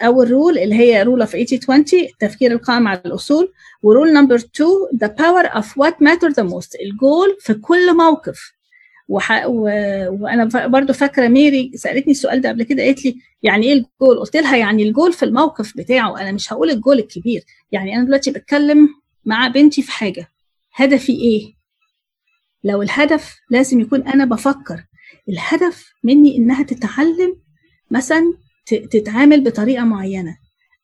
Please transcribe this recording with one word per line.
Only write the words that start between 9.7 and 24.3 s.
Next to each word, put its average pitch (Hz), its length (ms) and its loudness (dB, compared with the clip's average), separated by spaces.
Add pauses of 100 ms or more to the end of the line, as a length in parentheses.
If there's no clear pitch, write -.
وأنا 226 280 -2
ف-، 240 80 -4 (100)
برضو 269 260 0
فاكرة 277 340 0
ميري 262 480 2
سألتني - 360 -4
السؤال 269 300 -2
ده 247 80 -2
قبل 233 140 -4
كده، 262 200 -4
قالت 269 220 0
لي: 247 100 -4 (280)
"يعني 214 220 0
إيه 277 80 2
الجول؟" 254 460 2
قلت - 180 -6
لها: 285 200 0
"يعني 214 260 0
الجول 277 300 0
في 302 120 -2
الموقف 226 520 -4
بتاعه، 226 440 -2
أنا 196 100 -8
مش 202 220 -8
هقول 302 160 -2
الجول 269 300 2
الكبير، 214 440 -8 (280)
يعني 196 240 -6
أنا 247 100 -2
دلوقتي 269 260 -2
بتكلم 294 580 2 (360)
مع 226 220 -2
بنتي 285 340 0
في - 100 -8
حاجة، 185 360 -8 (480)
هدفي 269 360 0
إيه؟" 214 420 -2 (1120)
لو 202 180 -2
الهدف 294 540 -2 (140)
لازم 262 300 2
يكون 262 280 -2
أنا 269 180 2
بفكر، 240 580 -4 (460)